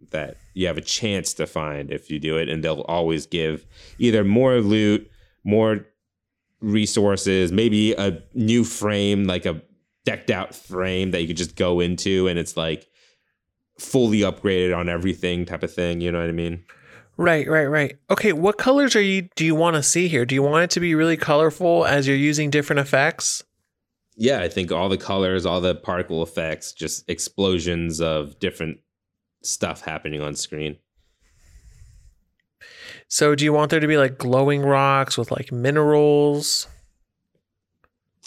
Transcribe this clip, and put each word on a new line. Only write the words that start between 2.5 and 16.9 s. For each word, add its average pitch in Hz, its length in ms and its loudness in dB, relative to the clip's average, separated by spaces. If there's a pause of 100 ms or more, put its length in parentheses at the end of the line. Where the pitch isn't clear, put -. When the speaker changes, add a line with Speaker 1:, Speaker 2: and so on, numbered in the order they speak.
Speaker 1:
they'll 80 180 -2
always 82 440 -2
give 80 400 -4 (340)
either 110 240 4
more 123 360 4
loot, 107 500 2 (340)
more 107 420 2 (760)
resources, 101 920 2
maybe 107 420 2
a 95 280 -2 (120)
new 117 300 2
frame, 101 640 -2
like 90 200 -2
a 82 160 -4 (420)
decked - 260 -4
out 95 240 -2
frame 92 580 -4
that 87 100 -2
you 82 60 -2
could 82 100 -6
just 85 180 -6
go 90 240 2
into 92 480 0
and 87 100 0
it's, 85 200 -6
like, 80 300 -4 (920)
fully 113 400 2
upgraded 90 560 0
on 87 140 -4
everything 87 560 -2
type 87 180 -8
of 82 100 -6
thing. 87 280 -4
You 87 100 -2
know 85 80 -2
what 85 100 -4
I 82 40 -4
mean? 85 300 -6 (540)